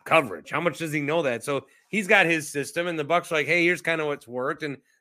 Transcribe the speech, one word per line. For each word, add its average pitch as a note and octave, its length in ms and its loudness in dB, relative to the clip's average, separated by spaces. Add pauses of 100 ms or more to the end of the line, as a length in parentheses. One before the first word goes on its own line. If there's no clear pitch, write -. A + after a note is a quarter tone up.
coverage? B2 440 0
How C#3+ 100 -2
much E3 180 -2
does D#3 140 -6
he D3+ 80 -2
know D3+ 220 0
that? A#2+ 220 -4
So C#3 220 -4 (220)
he's G3+ 180 -2
got G3 200 8
his D#3+ 240 0
system, D3 360 -4
and E3+ 120 -4
the D3 60 -4
Bucks E3 260 0
are E3 40 0
like, D3 120 2
"Hey, E3+ 180 2
here's E3+ 180 0
kinda D#3+ 240 -2
what's C#3+ 200 -6
worked," C3 360 -6
and C#3+ 160 -6 (220)